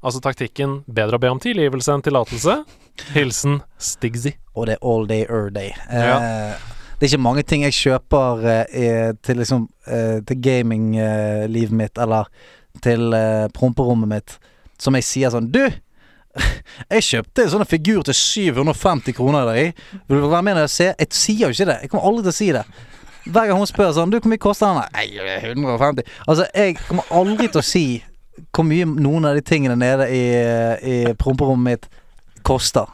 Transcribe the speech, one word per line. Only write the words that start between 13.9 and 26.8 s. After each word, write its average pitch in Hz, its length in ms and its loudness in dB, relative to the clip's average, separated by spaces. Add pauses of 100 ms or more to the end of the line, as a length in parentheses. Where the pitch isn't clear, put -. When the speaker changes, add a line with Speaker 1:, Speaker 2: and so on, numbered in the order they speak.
Speaker 2:
mitt, 107 300 -6 (400)
som 135 160 0
jeg 123 100 0
sier 131 260 0
sånn, 117 220 -4
«Du, 240 80 4 (760)
<laughs> - 560 -4
jeg 214 160 2
kjøpte - 380 0
en 170 80 2
sånn 160 160 2
figur 165 340 2
til 135 160 0
syv 180 400 0
hundre 151 160 2
og - 60 -10
femti 151 340 0
kroner 131 300 0
i 117 80 0 (180)
dag. - 120 -16 (260)
Vil 139 120 2
du 143 80 2
være 170 140 2
med 196 160 2
når 151 80 2
jeg - 80 -4
ser?» 185 240 0
Jeg 151 160 -2
sier 214 320 0
jo 131 80 0
ikke 190 140 0
det. 127 140 0
Jeg 139 100 -12
kommer 185 180 0
aldri 233 160 -2
til 170 80 0
å - 60 -8
si 208 160 0
det. 107 80 -4 (600)
Hver 220 240 2
gang 185 80 2
hun 196 140 0
spør 190 240 2
sånn, 170 160 2
«Du, 233 80 2
hvor 220 140 2
mye 220 100 -2
koster 202 240 2
den?» 170 160 2 (120)
«Nei, 107 200 -2
det 95 220 -8
er 101 180 -8
hundre 127 220 -2
og 117 40 0
femti.» 139 260 0 (200)
Altså, 156 280 2
jeg 190 200 2 (140)